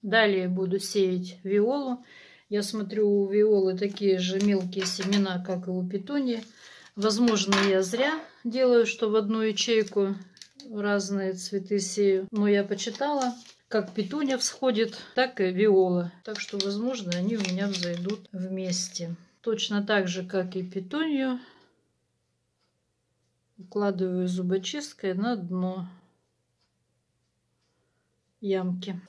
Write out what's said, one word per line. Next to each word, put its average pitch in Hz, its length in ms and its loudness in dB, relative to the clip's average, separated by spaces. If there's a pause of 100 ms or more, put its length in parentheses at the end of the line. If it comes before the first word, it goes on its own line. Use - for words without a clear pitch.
Далее 196 480 2
буду 185 300 0
сеять 185 640 0
виолу. 247 600 0 (460)
Я 208 120 0
смотрю, 208 480 0
у 202 200 4
виолы 202 480 4
такие 202 420 2
же 185 220 0
мелкие 190 440 2
семена, 190 560 0
как 180 260 -6
и 185 40 -4
у 185 160 -2
петунии. 233 560 -2 (540)
Возможно, 208 580 2 (140)
я 190 140 4
зря 262 360 0 (240)
делаю, 240 420 4
что 226 240 -2
в 214 60 0
одну 220 260 2
ячейку 208 760 0 (540)
разные 202 640 -2
цветы 196 460 -4
сею. 196 520 2
Но 208 160 2
я 202 180 4
почитала, 247 680 -2 (360)
как 226 240 -2
петуния 262 440 -2
всходит, 226 600 0 (180)
так 254 240 0
и 185 120 2
виола. 185 600 4 (120)
Так 214 160 -10
что, - 180 -8
возможно, 202 580 -4
они 196 220 -2
у 202 40 -4
меня 185 260 -2
взойдут 175 640 -6
вместе. 180 840 -6 (260)
Точно 208 440 -2
так 202 220 2
же, 180 180 -4
как 185 300 -4
и 185 80 -4
петунию, 262 760 -4 (2250)
укладываю 185 680 -2
зубочисткой 185 840 -4
на 220 220 0
дно 185 520 -4 (2500)
ямки. 185 680 -2